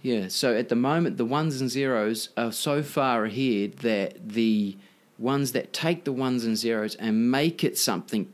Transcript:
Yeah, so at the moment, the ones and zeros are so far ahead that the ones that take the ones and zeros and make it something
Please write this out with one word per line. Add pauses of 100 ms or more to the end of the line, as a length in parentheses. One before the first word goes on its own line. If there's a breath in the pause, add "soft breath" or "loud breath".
Yeah,
so
at
the
moment,
the
ones
and
zeros
are
so
far
ahead
that
the (420 loud breath)
ones
that
take
the
ones
and
zeros
and
make
it
something